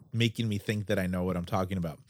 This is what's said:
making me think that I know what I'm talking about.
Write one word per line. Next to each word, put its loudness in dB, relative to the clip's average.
making 2
me 2
think -2
that 2
I 2
know 0
what 0
I'm -2
talking -2
about. -4